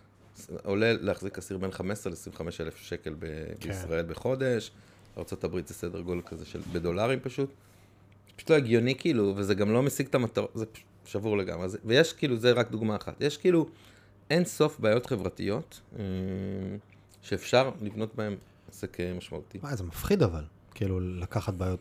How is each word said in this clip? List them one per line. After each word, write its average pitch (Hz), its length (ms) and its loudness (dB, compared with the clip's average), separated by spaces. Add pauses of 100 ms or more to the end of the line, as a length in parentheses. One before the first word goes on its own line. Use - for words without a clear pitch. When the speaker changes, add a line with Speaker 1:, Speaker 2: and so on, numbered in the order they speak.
(640)
Speaker 1:
עולה 107 300 4
להחזיק 98 440 -2
אסיר 95 200 -8
בין 92 140 -4
חמש 95 200 -4
עשרה - 200 -6
אלף 82 80 -10
לעשרים - 160 -14
וחמש 82 260 -6
אלף 80 160 -8
שקל 80 420 -8
ב-, 82 60 -10 (340)
Speaker 2:
כן. - 100 -8
Speaker 1:
בישראל 85 360 -2
בחודש, 127 680 -2 (460)
ארצות 92 260 -8
הברית 85 240 -2
זה - 60 -12
סדר 87 280 -8
גודל 87 200 -4
כזה 82 240 -12
של, - 140 -10 (120)
בדולרים 90 480 0
פשוט, 135 300 -4 (840)
פשוט - 140 -2
לא 165 60 8
הגיוני, 120 400 6
כאילו, 113 420 4
וזה 101 180 2
גם 101 160 2
לא 120 120 6
משיג 139 240 0
את - 80 2
המטרה, 113 380 0
זה 110 120 -4
פשוט - 200 -14 (200)
שבור 104 320 0
לגמרי. 92 320 -2
זה, 104 160 -6
ויש, 131 280 6
כאילו, 131 240 0
זה 120 140 6
רק 117 200 2
דוגמה 110 240 0
אחת. - 260 -8
יש, 147 160 0
כאילו, 175 320 4 (600)
אין 170 160 4
סוף 151 340 0
בעיות 110 260 4
חברתיות, 98 760 -2 (180)
אה, 104 40 -6 (1200)
שאפשר 123 500 2 (100)
לבנות 107 340 -6
בהן 107 200 -4 (340)
עסק, - 300 -10
אה, 87 140 -4
משמעותי. 87 480 -10
Speaker 2:
מה, 143 140 -6
זה 98 80 -6
מפחיד 156 400 2
אבל, 82 200 2 (320)
כאילו, 95 240 0
לקחת 92 540 -2
בעיות 92 280 -2